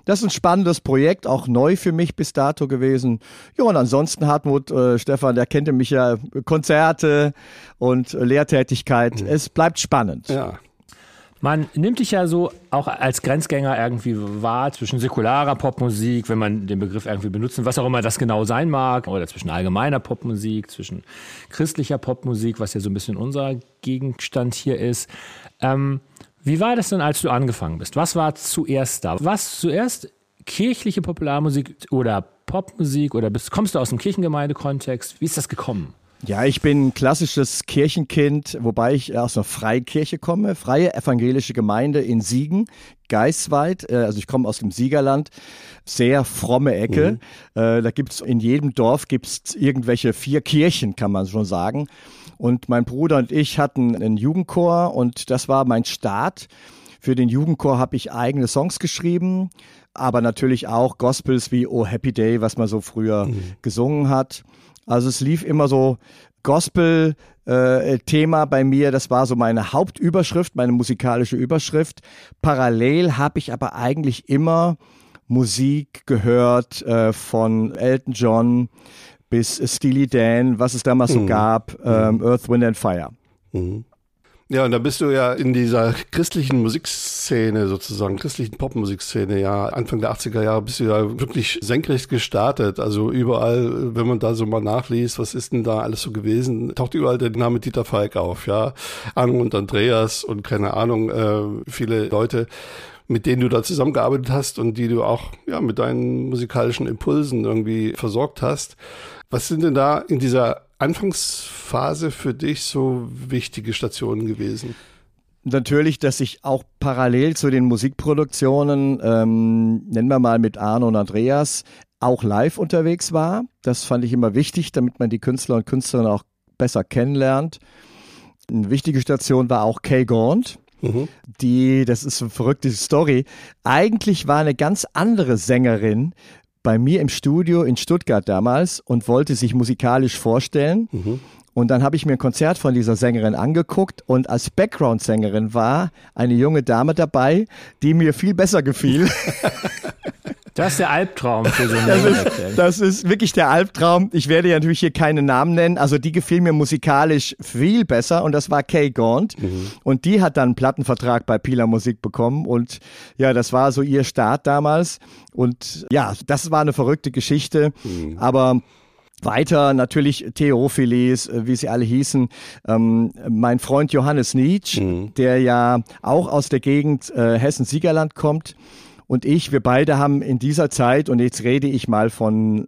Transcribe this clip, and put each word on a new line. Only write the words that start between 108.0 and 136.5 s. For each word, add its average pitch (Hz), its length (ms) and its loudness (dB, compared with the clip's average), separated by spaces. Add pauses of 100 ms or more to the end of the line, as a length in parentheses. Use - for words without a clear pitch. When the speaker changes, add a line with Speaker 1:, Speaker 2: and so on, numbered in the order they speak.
Speaker 2:
hast. 139 340 -6 (540)
Was 123 160 -4
sind 160 160 -2
denn 160 100 4
da 139 240 4
in 147 220 -2
dieser 123 420 0 (160)
Anfangsphase 151 1300 -4
für - 220 -6
dich 143 300 -6
so 131 460 -4
wichtige 123 640 -8
Stationen 110 560 -4
gewesen? 110 480 -6 (680)
Speaker 1:
Natürlich, 139 560 0
dass 135 200 0
ich - 240 -6
auch 135 200 -2 (180)
parallel 127 540 2
zu 143 140 0
den 127 140 4
Musikproduktionen, 139 1400 0
ähm, 113 840 2
nennen 117 220 0
wir 135 100 4
mal 117 180 4
mit 107 200 2
Arno 110 320 0
und 110 80 2
Andreas, 117 680 0 (380)
auch 123 220 0
live 113 340 0
unterwegs 165 560 -2
war. 170 300 -2 (180)
Das 123 240 -4
fand 123 180 0
ich 117 80 -2
immer 117 240 2
wichtig, 151 380 -2
damit - 260 -2
man 120 100 0
die 117 100 -2
Künstler 131 360 -2
und 113 100 0
Künstlerinnen 123 460 0
auch 101 120 -2 (340)
besser 120 260 0
kennenlernt. 135 760 -2 (920)
Eine 110 200 -2
wichtige 139 300 0
Station 127 500 0
war 117 140 2
auch 110 180 -2
Kay 131 240 2
Gaunt. 123 540 0 (220)
Speaker 2:
Mhm. 117 260 -2 (320)
Speaker 1:
Die, 131 460 4
das 117 180 0
ist - 180 -6
eine 120 80 -6
verrückte 131 420 -2
Story. 143 520 2 (400)
Eigentlich 190 640 2
war 143 120 4
eine 151 160 2
ganz 165 380 0
andere 170 440 2
Sängerin 117 760 2 (500)